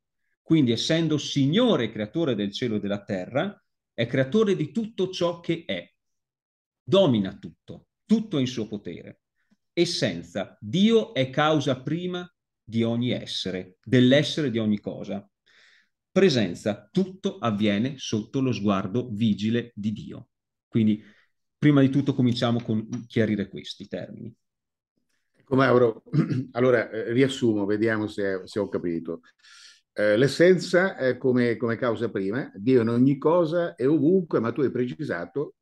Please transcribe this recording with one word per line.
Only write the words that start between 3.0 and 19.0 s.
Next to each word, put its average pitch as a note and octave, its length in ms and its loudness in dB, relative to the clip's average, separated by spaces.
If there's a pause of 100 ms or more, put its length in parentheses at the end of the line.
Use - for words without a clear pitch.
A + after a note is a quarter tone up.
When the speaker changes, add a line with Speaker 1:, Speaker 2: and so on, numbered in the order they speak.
Speaker 1:
terra, A2 580 -6 (320)
è A#2 140 -2
creatore F#3 480 0
di D3+ 160 -4
tutto G#3 380 -6
ciò F3 320 -4
che - 260 -6
è. F2 240 -8 (920)
Domina B2 560 4
tutto, - 480 -18 (180)
tutto G#3+ 320 0
è C3+ 40 2
in B2 60 0
suo A#2 220 -6
potere. - 520 -12 (520)
Essenza. G2+ 880 -2
Dio G#3 540 2
è C3 160 0
causa D3 500 0
prima F3+ 500 -6 (320)
di A2+ 200 -2
ogni A#2 280 0
essere, - 720 -8
dell'essere C3 680 4
di A2 80 -2
ogni G#2+ 220 0
cosa. F#2+ 460 -10 (840)
Presenza. A2+ 840 0
Tutto F#3+ 460 -4
avviene G#2+ 580 0
sotto A2+ 440 -4
lo C3 120 0
sguardo G2+ 580 -2